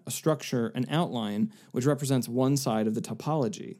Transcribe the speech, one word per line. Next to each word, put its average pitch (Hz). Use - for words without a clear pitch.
a 139
structure, 139
an 123
outline, 110
which 123
represents 135
one 131
side 110
of 110
the 117
topology. 123